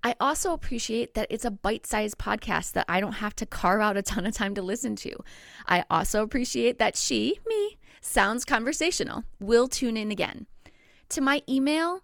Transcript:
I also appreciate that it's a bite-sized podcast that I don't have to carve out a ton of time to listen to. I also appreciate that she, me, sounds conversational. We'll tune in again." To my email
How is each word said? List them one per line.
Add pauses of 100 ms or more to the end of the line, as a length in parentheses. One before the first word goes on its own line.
I
also
appreciate
that
it's
a
bite-sized
podcast
that
I
don't
have
to
carve
out
a
ton
of
time
to
listen
to. (500)
I
also
appreciate
that
she,
me, (220)
sounds
conversational. (160)
We'll
tune
in
again." (640)
To
my
email